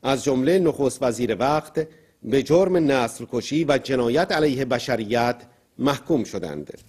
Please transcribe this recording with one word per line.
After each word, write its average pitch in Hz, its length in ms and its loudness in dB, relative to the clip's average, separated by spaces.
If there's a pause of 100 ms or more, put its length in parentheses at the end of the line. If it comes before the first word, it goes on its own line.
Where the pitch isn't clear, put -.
از 131 200 0
جمله 143 360 2
نخست 143 440 0
وزیر 117 360 0
وقت، 151 480 -2 (360)
به 113 200 0
جرم 170 480 4
نسل 120 400 0
کشی 143 360 -2
و 139 100 4
جنایت 131 540 0
علیه 151 340 0
بشریت 120 720 -2 (420)
محکوم 139 460 0
شدند. 76 640 -10